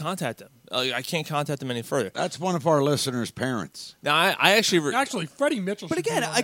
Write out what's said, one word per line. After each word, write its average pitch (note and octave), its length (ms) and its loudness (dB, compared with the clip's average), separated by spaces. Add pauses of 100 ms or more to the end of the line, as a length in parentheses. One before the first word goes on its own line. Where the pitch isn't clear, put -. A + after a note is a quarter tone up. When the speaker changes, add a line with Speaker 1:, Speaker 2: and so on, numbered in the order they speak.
Speaker 1:
contact D#3 380 -4
them. G2+ 100 -20 (220)
Like, B2+ 220 0
I B2 80 -2
can't D#3 260 -4
contact D3 340 -2
them C3 100 -6
any A#2+ 100 -2
further. A2+ 320 -2
Speaker 2:
That's D3+ 260 -4
one F3+ 160 0
of D3 120 0
our D3+ 160 6
listeners' C3 480 0
parents. - 720 -6
Speaker 1:
Now, D3 120 2
I, F3 240 4
I E3 180 6
actually G3 220 4
re- D3 160 0
Speaker 3:
Actually, A#3+ 320 -2
Freddie C#4+ 320 0
Mitchell F#3+ 280 -6
Speaker 4:
But D#4+ 120 -2
Speaker 3:
should E4+ 60 -4
be A4+ 60 0
Speaker 4:
again, D4+ 120 0
Speaker 3:
on G3 80 -4
Speaker 4:
I F3 60 -6
Speaker 3:
that, B3 60 4